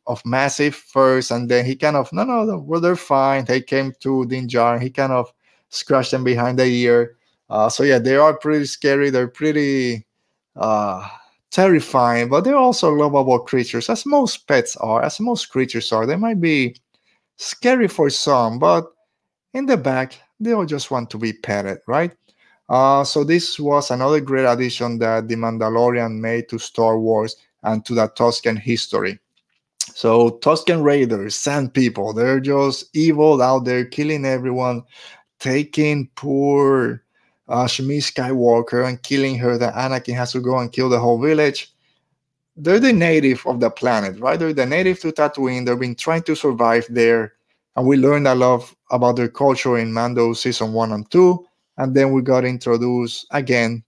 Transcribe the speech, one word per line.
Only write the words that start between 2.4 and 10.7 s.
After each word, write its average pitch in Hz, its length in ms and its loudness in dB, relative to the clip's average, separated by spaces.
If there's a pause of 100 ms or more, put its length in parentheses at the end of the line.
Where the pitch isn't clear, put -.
no, 202 140 -4
well, 156 220 -4
they're 175 160 2
fine." 135 480 0
They 127 180 -2
came 135 380 -4
to 131 260 -2
Din 127 200 -6
Djarin. 120 360 0
He 127 80 -6
kind 135 220 -2
of 123 200 -2 (380)
scratched - 400 0
them 127 140 -2
behind 127 340 0
the 131 80 2
ear. 120 500 2 (320)
Uh, 107 200 0
so 127 140 -2
yeah, 139 160 4
they 131 180 2
are 151 200 4
pretty 151 300 -2
scary. 143 440 0
They're 123 180 0
pretty, 139 760 -2 (500)
uh, 104 520 -2 (420)